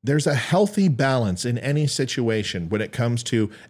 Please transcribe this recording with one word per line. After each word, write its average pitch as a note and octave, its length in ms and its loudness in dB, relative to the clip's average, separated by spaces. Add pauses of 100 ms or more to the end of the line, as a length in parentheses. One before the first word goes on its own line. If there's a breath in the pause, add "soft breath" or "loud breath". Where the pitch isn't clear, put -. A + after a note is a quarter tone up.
There's C#3+ 240 0
a D3 80 2
healthy G3 540 2
balance B2 560 0
in A#2+ 140 -2
any D3 280 0
situation A2 840 -2
when G#2+ 100 0
it G#2+ 100 -4
comes A#2+ 340 -2
to A2 260 0 (200 loud breath)